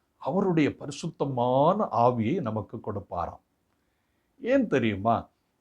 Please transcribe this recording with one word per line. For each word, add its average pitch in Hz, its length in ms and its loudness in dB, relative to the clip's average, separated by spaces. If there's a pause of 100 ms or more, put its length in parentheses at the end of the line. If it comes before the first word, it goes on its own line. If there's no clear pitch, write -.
(180)
அவருடைய 160 580 0
பரிசுத்தமான 139 1160 0
ஆவியை 120 500 2
நமக்கு 110 360 -6
கொடுப்பாராம். 95 600 -8 (1040)
ஏன் 240 260 2
தெரியுமா? 110 600 0 (320)